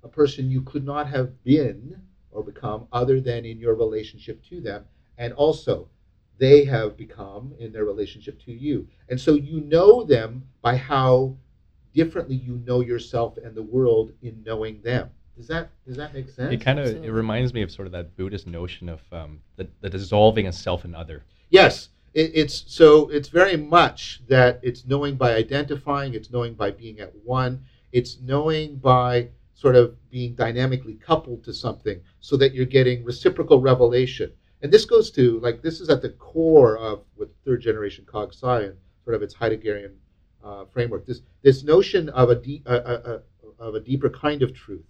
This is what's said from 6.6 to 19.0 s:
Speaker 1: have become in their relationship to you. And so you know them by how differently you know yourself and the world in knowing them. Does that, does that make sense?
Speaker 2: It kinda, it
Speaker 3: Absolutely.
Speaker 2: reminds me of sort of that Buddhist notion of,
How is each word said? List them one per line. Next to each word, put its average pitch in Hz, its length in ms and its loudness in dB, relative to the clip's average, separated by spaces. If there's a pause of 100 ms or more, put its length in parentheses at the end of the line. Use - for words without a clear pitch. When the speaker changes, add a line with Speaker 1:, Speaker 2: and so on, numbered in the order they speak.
Speaker 1:
have 110 320 -4
become 104 600 -18
in 110 140 -14
their 107 140 -6
relationship 101 580 -10
to 120 80 -18
you. 123 340 -8 (220)
And 127 100 -8
so 151 160 2
you 147 280 -4
know 190 420 6
them 120 420 -2 (140)
by 123 160 0
how 131 600 0 (580)
differently 160 420 2
you 123 300 -8
know 123 140 0
yourself 117 580 -6
and 113 160 -18
the 110 80 -12
world 113 580 0
in 113 240 -16
knowing 110 380 -8
them. 117 260 -4 (280)
Does 123 120 -20
that, 165 220 -8 (140)
does 127 120 -16
that 147 180 -14
make 135 140 -14
sense? 127 240 -8
Speaker 2:
It 110 80 -4
kinda, 143 220 -2
it 135 40 -2
Speaker 3:
Absolutely. 110 240 -6
Speaker 2:
reminds 113 440 -2
me 113 80 -4
of 87 80 -6
sort 98 160 -14
of 90 60 -14
that 87 240 -12
Buddhist 95 300 -8
notion 87 420 -12
of, 80 120 -14 (100)